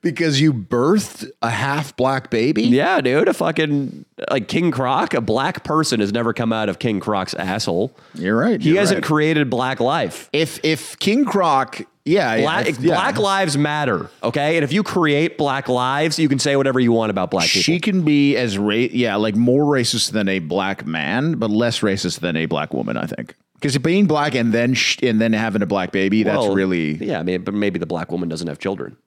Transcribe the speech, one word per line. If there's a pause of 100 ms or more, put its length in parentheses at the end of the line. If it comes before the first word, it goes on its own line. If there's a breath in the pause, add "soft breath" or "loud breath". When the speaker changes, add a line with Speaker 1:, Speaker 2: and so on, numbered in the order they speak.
Speaker 1:
Because
you
birthed (120)
a
half
black
baby?
Speaker 2:
Yeah,
dude.
A
fucking, (260)
like,
King
Croc,
a
black
person
has
never
come
out
of
King
Croc's
asshole. (220 soft breath)
Speaker 1:
You're
right,
Speaker 2:
He
Speaker 1:
you're
Speaker 2:
hasn't
Speaker 1:
right.
Speaker 2:
created
black
life.
Speaker 1:
If,
if
King
Croc, (240)
yeah,
Speaker 2:
Black,
Speaker 1:
if,
yeah.
Speaker 2:
black
lives
matter, (140)
okay?
And
if
you
create
black
lives,
you
can
say
whatever
you
want
about
black
people.
Speaker 1:
She
can
be
as
ra-,
yeah,
like,
more
racist
than
a
black
man,
but
less
racist
than
a
black
woman,
I
think. (240)
'Cause
being
black
and
then
sh-,
and
then
having
a
black
baby,
that's
Speaker 2:
Well,
Speaker 1:
really
Speaker 2:
yeah,
I
mean,
but
maybe
the
black
woman
doesn't
have
children. (120)